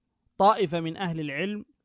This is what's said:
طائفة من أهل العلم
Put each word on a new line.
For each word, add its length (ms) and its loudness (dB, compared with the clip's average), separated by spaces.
طائفة 420 4
من 180 -6
أهل 220 -4
العلم 460 -4